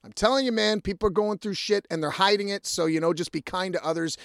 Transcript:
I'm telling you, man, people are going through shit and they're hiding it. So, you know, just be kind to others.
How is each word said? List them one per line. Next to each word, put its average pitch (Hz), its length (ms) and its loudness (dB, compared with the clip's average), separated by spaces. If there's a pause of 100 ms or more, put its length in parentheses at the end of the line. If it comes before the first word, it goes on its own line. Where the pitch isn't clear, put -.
I'm 214 100 -18
telling 262 340 4
you, 240 60 2
man, 214 280 2
people 196 280 -2
are - 20 4
going 208 280 0
through 202 160 -6
shit 202 360 -2
and 160 120 -2
they're 156 80 -2
hiding 202 380 2
it. 202 180 -6
So, 170 200 -2
you 160 120 2
know, 165 140 2
just 165 200 -4
be 156 100 -4
kind 185 320 -4
to 170 100 -4
others. 165 400 -2